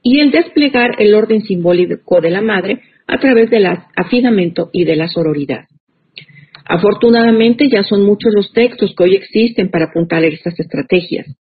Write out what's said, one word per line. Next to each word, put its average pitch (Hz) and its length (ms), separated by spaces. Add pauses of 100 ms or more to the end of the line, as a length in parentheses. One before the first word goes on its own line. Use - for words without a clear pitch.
y 262 180
el 294 120
desplegar 277 680
el 208 140
orden 220 280
simbólico 175 800
de 165 80
la 190 120
madre - 400 (260)
a 269 120
través 226 300
del 214 160 (300)
afidamento 185 760
y 175 100
de 160 120
la 160 120
sororidad. 147 580 (1000)
Afortunadamente, 226 1040
ya 202 140
son 202 200
muchos 208 300
los 202 200
textos 233 420
que 180 80
hoy 185 120
existen 214 540
para - 160
apuntar 165 380
estas 165 360
estrategias 165 680 (160)